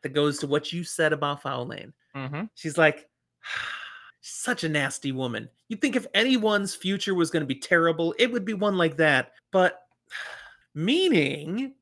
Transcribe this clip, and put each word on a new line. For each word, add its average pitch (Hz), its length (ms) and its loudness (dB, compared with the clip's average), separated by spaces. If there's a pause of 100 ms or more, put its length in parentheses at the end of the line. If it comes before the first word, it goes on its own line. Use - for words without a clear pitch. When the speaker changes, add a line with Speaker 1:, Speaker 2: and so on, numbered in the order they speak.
Speaker 1:
that 143 120 -6
goes 147 260 2
to 147 80 -4
what 147 260 0
you 170 100 -6
said 156 300 0
about 143 280 -2
Foul 127 260 -6
Lane. - 260 -12 (220)
Speaker 2:
Mm-hmm. 139 280 -6 (120)
Speaker 1:
She's 156 220 -8
like, 156 320 4 (340)
<sighs> - 760 -12
"Such - 420 -6
a 160 60 0
nasty 143 420 -2
woman. 123 380 -4 (180)
You'd 226 140 -8
think 269 140 2
if 269 180 -2
anyone's 214 640 2
future 190 400 -2
was 170 160 2
gonna 151 140 0
be 131 100 -2
terrible, 165 640 2
it 247 120 4
would 226 140 -2
be 220 80 -2
one 202 240 0
like 165 200 2
that." 147 360 4 (180)
But, 185 300 4 (280)
<sighs> - 640 -16
meaning 190 1080 0